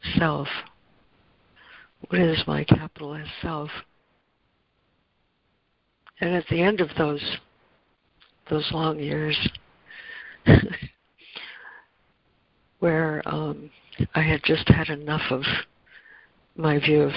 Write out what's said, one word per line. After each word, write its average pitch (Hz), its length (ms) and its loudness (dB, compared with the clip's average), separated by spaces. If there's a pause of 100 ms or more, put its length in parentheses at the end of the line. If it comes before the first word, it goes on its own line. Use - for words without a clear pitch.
(180)
self? 147 300 0 (1600)
What 180 120 0
is 160 260 2
my 147 180 -2
capital 151 500 0
S 151 140 -12 (120)
self?" 151 300 -8 (2500)
And 175 140 0
at 170 140 0
the 170 140 2
end 196 180 4
of 160 160 2
those, 147 420 -2 (1120)
those 151 240 -2
long 160 260 -2
years 151 380 -4 (1120)
<laughs> - 100 12 (2250)
where, 160 480 0
um, 151 440 -6 (440)
I 160 80 2
had 156 220 2
just 156 240 2
had 160 200 6
enough 151 420 -4
of 131 120 -2 (1120)
my 151 220 2
view 151 240 4
of 143 140 0